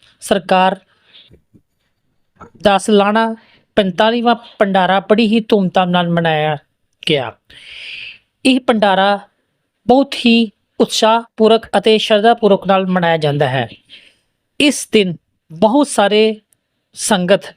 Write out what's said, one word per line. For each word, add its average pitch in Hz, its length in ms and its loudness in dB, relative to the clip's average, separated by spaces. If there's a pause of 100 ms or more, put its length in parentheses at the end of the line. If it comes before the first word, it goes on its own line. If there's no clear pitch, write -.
(200)
ਸਰਕਾਰ 190 600 0 (1800)
ਦਾ 196 160 0
ਸਾਲਾਨਾ 214 580 -2 (400)
ਪੰਤਾਲੀਵਾਂ 226 580 0
ਭੰਡਾਰਾ 190 680 -2
ਬੜੀ 214 260 0
ਹੀ 220 140 0
ਧੂਮਧਾਮ 190 500 0
ਨਾਲ 175 180 0
ਮਨਾਇਆ 156 480 -2 (520)
ਗਿਆ। 131 280 -4 (1080)
ਇਹ 262 140 2
ਭੰਡਾਰਾ 202 600 0 (640)
ਬਹੁਤ 269 280 2
ਹੀ 233 360 0 (300)
ਉਤਸ਼ਾਹਪੂਰਕ 226 840 0 (120)
ਅਤੇ 220 200 2
ਸ਼ਰਧਾਪੂਰਵਕ 208 680 0
ਨਾਲ 190 200 0
ਮਨਾਇਆ 175 300 0
ਜਾਂਦਾ 147 320 -2
ਹੈ। 127 200 -2 (920)
ਇਸ 277 320 -2
ਦਿਨ 185 240 0 (360)
ਬਹੁਤ 220 360 0
ਸਾਰੇ 214 520 0 (520)
ਸੰਗਤ 185 640 -2